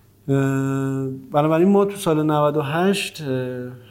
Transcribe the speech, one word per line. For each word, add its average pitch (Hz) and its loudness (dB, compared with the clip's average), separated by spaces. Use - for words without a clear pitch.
اه، 135 -2
بنابراین 156 2
ما 202 4
تو 202 -4
سال 156 0
نود 151 2
و 151 2
هشت، 165 -2
اه، 127 -6